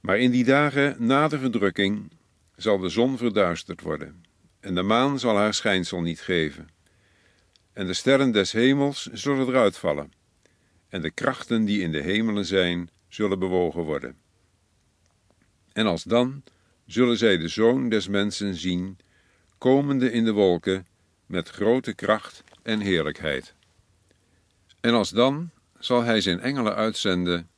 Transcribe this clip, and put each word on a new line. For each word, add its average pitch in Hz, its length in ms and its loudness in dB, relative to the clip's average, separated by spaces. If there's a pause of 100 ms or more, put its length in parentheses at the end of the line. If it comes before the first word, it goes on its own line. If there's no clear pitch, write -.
Maar 101 180 0
in 123 120 4
die 123 140 2
dagen 139 540 2
na 135 300 2
de 147 100 -4
verdrukking 101 720 -2 (460)
zal 104 220 0
de 92 100 -2
zon 120 280 0
verduisterd 98 640 -2
worden, 76 440 -10 (360)
en 92 140 -6
de 90 80 0
maan 123 360 2
zal 117 180 0
haar 104 180 2
schijnsel 92 460 -2
niet 85 200 -4
geven. 80 480 -4 (1040)
En 98 140 -8
de 90 80 -4
sterren 135 380 2
des 101 200 2
hemels 139 600 2
zullen 131 360 -2
eruit 123 280 2
vallen, 73 360 -4 (760)
en 95 140 -8
de - 80 -4
krachten 113 540 -2
die 104 180 0
in 82 100 -2
de 76 80 -2
hemelen 101 440 -2
zijn, 87 460 0 (180)
zullen 98 300 -2
bewogen 90 440 -2
worden. 65 340 -6 (1600)
En 110 140 0
als 85 160 0
dan 123 400 0 (440)
zullen 120 300 2
zij 104 200 4
de 82 120 -4
Zoon 117 400 2
des 104 200 -2
Mensen 101 460 -2
zien, 90 440 -4 (600)
komende 135 540 2
in 117 120 2
de 110 80 2
wolken, 95 540 2 (400)
met 90 220 -6
grote 117 460 0
kracht - 500 -2 (180)
en 107 180 -2
heerlijkheid. 78 760 -2 (1300)
En 117 140 2
als 107 160 2
dan 135 400 0 (340)
zal 123 180 2
hij 113 180 2
zijn 90 200 0
engelen 120 340 -2
uitzenden 90 840 -2